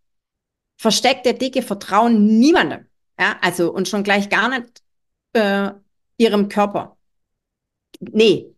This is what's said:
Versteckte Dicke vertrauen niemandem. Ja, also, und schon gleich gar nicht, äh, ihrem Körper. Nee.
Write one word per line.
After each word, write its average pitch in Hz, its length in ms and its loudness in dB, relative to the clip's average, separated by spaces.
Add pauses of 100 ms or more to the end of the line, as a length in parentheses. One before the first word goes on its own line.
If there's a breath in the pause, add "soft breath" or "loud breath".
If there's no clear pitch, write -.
(800)
Versteckte 247 560 0
Dicke 254 280 -4
vertrauen 214 760 2
niemandem. 247 480 2 (320)
Ja, 196 220 -2
also, 175 320 -2
und 185 160 -4
schon 202 160 -4
gleich 202 240 0
gar 196 200 0
nicht, 254 340 -10 (500)
äh, 202 400 0 (460)
ihrem 208 300 2
Körper. 202 480 -4 (1040)
Nee. 208 580 0